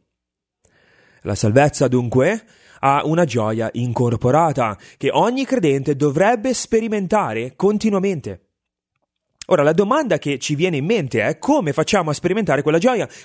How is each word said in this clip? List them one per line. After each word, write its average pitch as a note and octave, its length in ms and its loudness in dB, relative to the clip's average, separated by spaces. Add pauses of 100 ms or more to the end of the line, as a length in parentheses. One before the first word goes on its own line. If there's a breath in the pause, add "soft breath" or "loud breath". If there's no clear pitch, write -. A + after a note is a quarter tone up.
(1200 soft breath)
La G#2 160 -4
salvezza, C3 500 2
dunque, B2+ 580 0 (360 soft breath)
ha C#3 240 2
una D#3+ 200 2
gioia A2+ 480 -2
incorporata B2 1040 0 (220 loud breath)
che C3+ 120 -2
ogni A#3+ 360 0
credente D3+ 480 0
dovrebbe F#3+ 580 0
sperimentare G3 1040 -2
continuamente. G3 920 -2 (1000)
Ora, D3+ 180 2
la D3+ 80 4
domanda G3+ 460 0
che C#3+ 200 -4
ci - 160 -4
viene E3 220 0
in C3+ 80 -2
mente D#3 360 -2
è: B2 160 -2
come B3 360 0
facciamo D#3+ 380 0
a C#3+ 40 -2
sperimentare E3+ 480 -2
quella D3+ 160 2
gioia? G3+ 300 0 (160 loud breath)